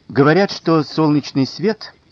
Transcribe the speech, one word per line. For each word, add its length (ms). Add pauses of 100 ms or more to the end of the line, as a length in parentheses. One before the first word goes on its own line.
Говорят, 440
что 320
солнечный 640
свет 480 (180)